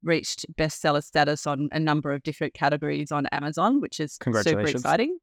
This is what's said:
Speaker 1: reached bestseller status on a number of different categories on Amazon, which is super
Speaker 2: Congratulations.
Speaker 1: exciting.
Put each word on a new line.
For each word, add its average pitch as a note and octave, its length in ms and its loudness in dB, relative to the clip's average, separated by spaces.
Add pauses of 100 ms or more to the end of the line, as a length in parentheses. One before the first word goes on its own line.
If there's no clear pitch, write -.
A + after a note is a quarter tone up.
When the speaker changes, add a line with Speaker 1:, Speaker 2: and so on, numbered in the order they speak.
Speaker 1:
reached - 420 -2 (100)
bestseller D3+ 480 0
status D3 440 0
on C#3+ 240 -2
a D#3 80 -2
number D3+ 340 0
of C#3+ 100 -6
different D3+ 300 -4
categories D3 580 0
on C#3+ 160 0
Amazon, E3+ 540 2
which - 180 -6
is D3+ 140 -4
super - 120 -16
Speaker 2:
Congratulations. B2 560 2
Speaker 1:
exciting. A3+ 420 2